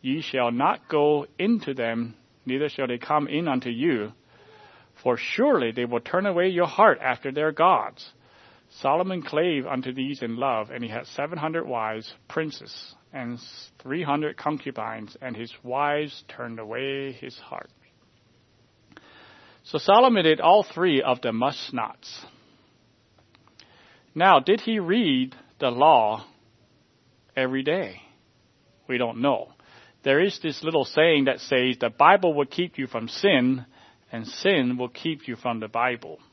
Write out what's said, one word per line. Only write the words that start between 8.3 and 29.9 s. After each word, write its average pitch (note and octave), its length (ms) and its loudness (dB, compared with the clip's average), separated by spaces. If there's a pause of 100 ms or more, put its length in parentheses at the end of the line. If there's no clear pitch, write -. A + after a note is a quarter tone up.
Solomon F3 420 0
clave D3+ 440 0
unto C3 260 -6
these C3+ 300 -6
in A#2 140 -6
love, A#2 340 -2
and B2 120 -10
he A2+ 80 -8
had A#2+ 180 -10
seven D#3 300 -8
hundred D#3+ 280 -6
wives, A2+ 460 -6 (140)
princes, - 680 -10 (180)
and A#2+ 260 -10 (400)
three D3 240 -6
hundred D3+ 340 -2
concubines, A2+ 840 -8
and B2+ 160 -10
his A#2 160 -12 (100)
wives C#3+ 640 -4
turned A#2 320 -12
away C3+ 540 -8
his - 260 -16
heart." - 320 -14 (1900)
So - 160 -6
Solomon G#3+ 460 6
did D#3 160 6
all G3 240 6
three E3 380 0
of B2+ 180 0
the A#2 120 -2
must-nots. A#2+ 920 -6 (1900)
Now, F3 280 8
did F#3+ 200 2
he A3 200 -2
read E3 560 0 (240)
the C3 100 0
law A#2+ 540 4 (1120)
every C3 260 -2
day? C3+ 400 -4 (840)
We B2+ 100 -2
don't A#2 220 -2
know. C3 320 0 (500)